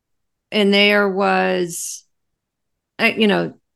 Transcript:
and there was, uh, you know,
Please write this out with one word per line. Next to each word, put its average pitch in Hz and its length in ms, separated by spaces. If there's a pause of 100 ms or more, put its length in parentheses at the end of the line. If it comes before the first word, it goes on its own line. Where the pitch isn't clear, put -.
(520)
and 202 220
there 202 360
was, 185 920 (960)
uh, 226 160
you 214 120
know, 175 260 (220)